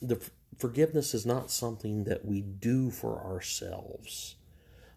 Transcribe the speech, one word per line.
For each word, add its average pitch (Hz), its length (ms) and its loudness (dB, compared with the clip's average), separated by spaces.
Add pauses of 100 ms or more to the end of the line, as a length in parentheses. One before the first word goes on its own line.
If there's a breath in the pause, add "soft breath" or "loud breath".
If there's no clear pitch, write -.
the 120 160 2
f-, - 140 -8 (260)
forgiveness 143 560 4
is 110 120 2
not 120 240 2
something 107 540 0
that 101 220 0
we 101 160 2
do 117 500 2
for - 320 -4
ourselves, - 1120 -6 (600 soft breath)